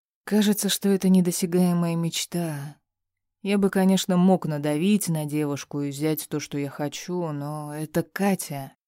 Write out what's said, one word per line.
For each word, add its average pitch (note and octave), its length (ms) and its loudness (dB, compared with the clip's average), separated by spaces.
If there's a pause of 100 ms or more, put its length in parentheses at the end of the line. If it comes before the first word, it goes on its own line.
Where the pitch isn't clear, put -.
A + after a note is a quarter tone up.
(240)
Кажется, G3+ 460 2
что - 180 -2
это F#3+ 220 2
недосягаемая F3 840 2
мечта. E3 840 -6 (640)
Я G3+ 160 0
бы, G3 100 4
конечно, F#3+ 480 2
мог F3+ 300 4
надавить D3+ 640 0
на D#3 180 -2
девушку C#3+ 560 -4
и C#3+ 80 -4
взять D3+ 380 -2
то, D3+ 120 -4
что - 180 -8
я C#3+ 120 -4
хочу, E3 600 -6
но D3 420 -8
это D#3 300 -4
Катя, F3+ 720 -4 (160)